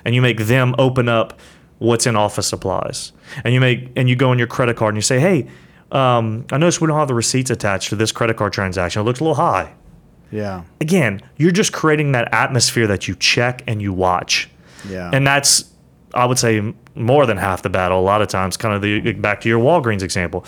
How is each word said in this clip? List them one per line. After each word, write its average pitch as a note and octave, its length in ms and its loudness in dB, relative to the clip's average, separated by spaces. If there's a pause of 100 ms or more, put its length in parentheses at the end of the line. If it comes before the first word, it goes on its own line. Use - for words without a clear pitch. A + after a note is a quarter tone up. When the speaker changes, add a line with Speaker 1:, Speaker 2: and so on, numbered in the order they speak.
Speaker 1:
And A#2 80 0
you B2+ 80 2
make A2+ 240 2
them B2+ 320 2
open B2+ 320 2
up A2+ 300 -2 (400)
what's A#2 260 2
in A#2 100 2
office G#2 300 0
supplies. - 640 -6 (320)
And A#2+ 120 0
you B2+ 40 4
make, B2+ 360 0
and C3 140 2
you B2 60 2
go B2+ 140 2
on B2 80 2
your A#2+ 100 0
credit A#2+ 280 -2
card A2 180 0
and G#2+ 40 -4
you G#2+ 40 -2
say, B2+ 180 0
"Hey, D3 280 2 (440)
um, A#2+ 600 0
I C3 60 -2
noticed E3 240 2
we D#3+ 60 2
don't D3+ 120 0
have D3 80 0
the C3 80 0
receipts B2+ 340 0
attached G2+ 400 -2
to G#2+ 60 -4
this G#2+ 160 0
credit A2+ 260 0
card G#2 160 -2
transaction. F#2+ 480 -2
It G#2 40 -2
looks B2+ 140 -2
a D#3 40 -2
little D#3 120 0
high." B2 340 0 (600)
Speaker 2:
Yeah. G2+ 320 -8 (200)
Speaker 1:
Again, D3+ 400 0 (160)
you're E3+ 140 4
just F#3+ 200 0
creating D3+ 400 0
that A#2+ 220 0
atmosphere A#2+ 520 0
that G2+ 220 -2
you F#2+ 80 -6
check B2+ 500 0
and G#2+ 160 -4
you G2+ 120 -4
watch. F2+ 560 -2 (380)
Speaker 2:
Yeah. F#2 260 -10
Speaker 1:
And C3+ 120 2
that's, C#3 380 2 (500)
I B2 120 2
would B2+ 120 2
say, A2+ 200 2
m-, G#2+ 180 -4 (200)
more B2+ 300 4
than G#2+ 120 0
half F#2 240 -2
the G2+ 80 -4
battle. F#2 300 0
A - 20 2
lot G2+ 200 4
of G2 60 0
times, F#2+ 300 -2
kind A2 180 -2
of G2 60 -4
the, G#2+ 320 -2
back G#2 280 -2
to A2+ 80 -2
your A#2 140 4
Walgreens B2 400 2
example. F2+ 440 -4